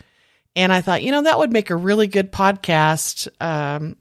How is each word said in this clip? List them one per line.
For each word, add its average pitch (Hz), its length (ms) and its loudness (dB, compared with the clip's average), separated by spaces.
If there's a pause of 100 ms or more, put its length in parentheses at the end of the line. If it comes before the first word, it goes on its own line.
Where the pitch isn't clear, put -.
(560)
And 185 160 2
I 185 80 2
thought, 175 240 -2
you 254 80 -2
know, 294 100 0
that 311 160 2
would 294 140 0
make 214 180 0
a 175 60 0
really 202 320 2
good 190 240 -2
podcast, 160 960 0 (120)
um, 151 600 -4